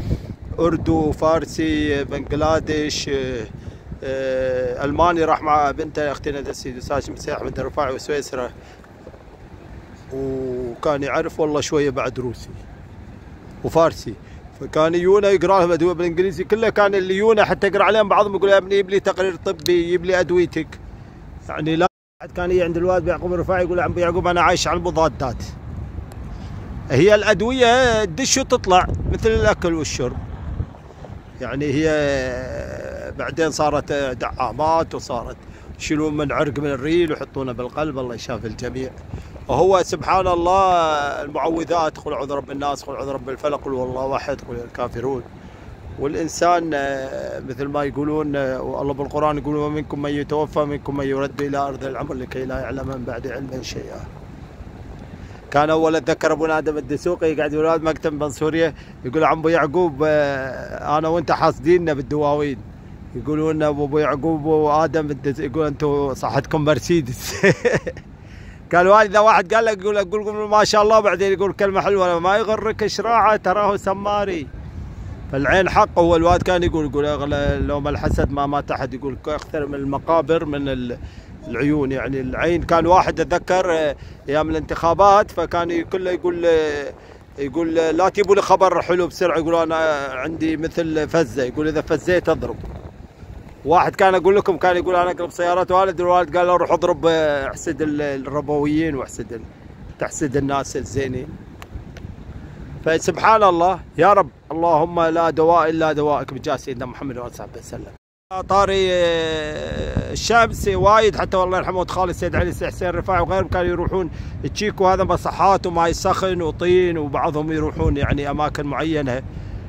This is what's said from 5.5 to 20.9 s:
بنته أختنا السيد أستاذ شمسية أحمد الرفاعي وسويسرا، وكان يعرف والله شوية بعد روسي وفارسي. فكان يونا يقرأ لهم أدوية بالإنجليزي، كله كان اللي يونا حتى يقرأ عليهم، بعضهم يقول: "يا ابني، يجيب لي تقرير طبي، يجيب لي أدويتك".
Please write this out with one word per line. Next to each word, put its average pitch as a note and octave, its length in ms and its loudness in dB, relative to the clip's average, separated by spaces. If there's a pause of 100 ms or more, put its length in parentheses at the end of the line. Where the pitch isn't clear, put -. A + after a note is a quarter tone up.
بنته D3 420 -4
أختنا C#3+ 260 -6
السيد C3 380 -10
أستاذ C3 240 -4
شمسية D3 340 -8
أحمد C3 240 -8
الرفاعي C3+ 360 -2
وسويسرا، B2+ 560 -6 (1600)
وكان C#3 880 -4
يعرف D#3 380 -2
والله D3+ 200 0
شوية D3 300 0
بعد B2+ 300 -4
روسي A#2+ 280 -8 (1160)
وفارسي. C#3+ 500 0 (460)
فكان D#3 340 0
يونا F#3+ 340 4
يقرأ F#3+ 320 6
لهم F3 120 4
أدوية E3 200 2
بالإنجليزي، F3 520 -2
كله A3 240 2
كان G3+ 260 4
اللي F#3+ 220 0
يونا G#3+ 280 6
حتى F#3 220 2
يقرأ G3 180 4
عليهم، G#3 240 4
بعضهم G3 280 4
يقول: F#3+ 140 4
"يا G3 60 8
ابني، F#3+ 180 2
يجيب G3 160 0
لي G3 100 2
تقرير F#3 360 -2
طبي، F3+ 460 0
يجيب E3+ 220 -2
لي F3+ 160 2
أدويتك". E3 460 0 (840)